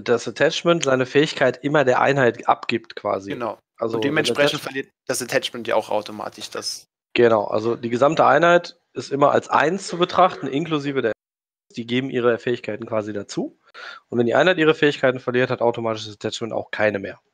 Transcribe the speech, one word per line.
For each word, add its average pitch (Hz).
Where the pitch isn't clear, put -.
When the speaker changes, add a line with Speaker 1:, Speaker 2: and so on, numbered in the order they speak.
Speaker 1:
das 117
Attachment 165
seine 131
Fähigkeit 139
immer 147
der 123
Einheit 123
abgibt, -
quasi. 101
Speaker 2:
Genau. 117
Speaker 1:
Also, 113
Speaker 2:
Und 110
Speaker 1:
wenn 143
Speaker 2:
dementsprechend 143
Speaker 1:
Attach- -
Speaker 2:
verliert 135
das 127
Attachment 123
ja 113
auch 104
automatisch 107
das. -
Speaker 1:
Genau, 113
also 110
die 117
gesamte 135
Einheit 170
ist -
immer 139
als 117
eins 160
zu 170
betrachten, 175
inklusive 143
der, 110
die 117
geben 127
ihre 120
Fähigkeiten 113
quasi 107
dazu. 131
Und 117
wenn 120
die 117
Einheit 165
ihre 156
Fähigkeiten 139
verliert, 127
hat 117
automatisch 113
das 107
Attachment 110
auch 101
keine 107
mehr. 95